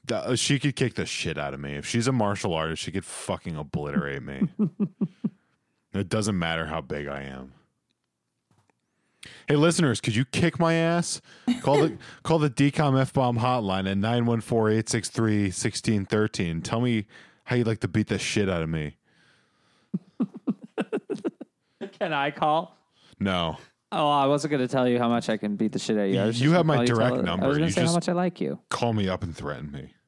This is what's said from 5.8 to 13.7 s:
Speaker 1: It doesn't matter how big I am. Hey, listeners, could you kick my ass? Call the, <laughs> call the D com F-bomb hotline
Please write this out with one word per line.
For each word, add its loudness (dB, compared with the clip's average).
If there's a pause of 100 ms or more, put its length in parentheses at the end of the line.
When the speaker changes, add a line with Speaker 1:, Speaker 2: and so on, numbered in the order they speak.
Speaker 1:
It -4
doesn't -2
matter -2
how -4
big -8
I -8
am. -12 (1900)
Hey, 4
listeners, 6
could 0
you 4
kick 0
my 4
ass? 0 (440)
Call 6
the, 2 (120)
<laughs> -20
call 2
the 2
D 4
com 2
F-bomb 2
hotline 0